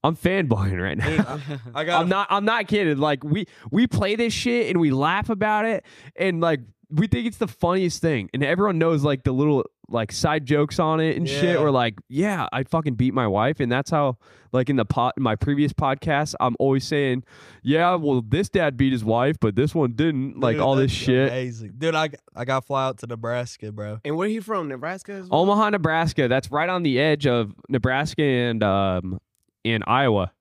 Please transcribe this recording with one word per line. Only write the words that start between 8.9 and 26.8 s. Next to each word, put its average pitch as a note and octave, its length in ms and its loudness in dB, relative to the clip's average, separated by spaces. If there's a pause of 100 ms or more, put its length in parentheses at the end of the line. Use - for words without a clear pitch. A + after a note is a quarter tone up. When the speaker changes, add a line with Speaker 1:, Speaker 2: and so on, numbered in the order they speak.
Speaker 1:
like, C#3+ 220 0
the C3 80 0
little, C#3 320 2 (240)
like, A2+ 240 -4
side D#3 340 0
jokes D3 320 0
on D#3+ 220 2
it D#3+ 160 0
and E3 120 -2
shit. E3 280 0
Speaker 2:
Yeah. D3+ 40 2
Speaker 1:
We're D3+ 120 2
like, A#2+ 220 2 (140)
"Yeah, E3 440 -2
I C3 100 -4
fucking D3+ 320 -2
beat B2 200 0
my B2 120 0
wife," G#2+ 320 0
and B2 140 -2
that's C3+ 180 -2
how, C#3+ 280 0 (340)
like, B2+ 180 0
in C#3 60 2
the A2+ 80 0
po-, B2 320 0
my A#2+ 180 0
previous C#3+ 380 0
podcast, C#3+ 680 -2
I'm B2 220 0
always C3+ 240 2
saying, C3+ 400 0 (400)
"Yeah, E3+ 320 4
well, C#3+ 260 2
this C#3+ 260 0
dad D3+ 280 0
beat C3+ 160 2
his A#2 120 -2
wife, A#2+ 360 2
but G#2+ 160 2
this C#3+ 180 2
one C3 200 2
didn't." C#3 440 -2
Like, A#2+ 180 2
Speaker 2:
Dude, F2+ 60 0
Speaker 1:
all C3+ 140 4
this C3+ 160 2
Speaker 2:
that's - 100 -6
Speaker 1:
shit. C3 280 4
Speaker 2:
amazing. A#2 460 -8
Dude, D#3+ 200 -2
I, D#3 140 0 (260)
I B2 80 -8
gotta C3 200 -2
fly C3+ 220 -2
out C3 120 -6
to A#2 100 -14
Nebraska, A#2 640 -8
bro. G#2 320 -10
Speaker 3:
And D3 120 -4
where F#3+ 120 -2
he A3 100 -2
from? F#3+ 300 -6
Nebraska D#3 440 -10
as F#3+ 160 -14
well? D#3+ 120 2
Speaker 1:
Omaha, G#3 300 4
Nebraska. D#3+ 580 2
That's B2+ 240 0
right D#3 160 0
on F3+ 160 -2